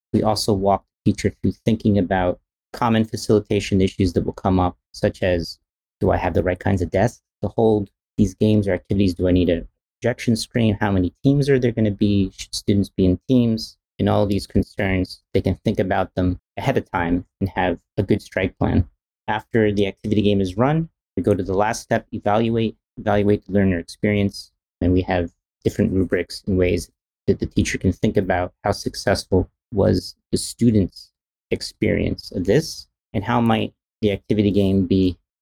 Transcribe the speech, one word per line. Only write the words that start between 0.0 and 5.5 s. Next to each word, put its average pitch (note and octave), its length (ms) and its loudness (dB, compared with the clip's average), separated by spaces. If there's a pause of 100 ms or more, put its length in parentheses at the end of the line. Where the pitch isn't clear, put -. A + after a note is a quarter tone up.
we A2 80 2
also G#2+ 320 0
walk G2 320 0 (200)
the G#2 60 4
teacher G2 300 -2
through F#2+ 120 0 (120)
thinking A2 320 2
about F2+ 420 0 (320)
common A2+ 320 0
facilitation G#2 800 0
issues F#2+ 320 0
that E2+ 120 0
will - 80 -6
come F#2 260 0
up, F2 180 -2 (160)
such - 300 -4
as, F2 360 -2 (400)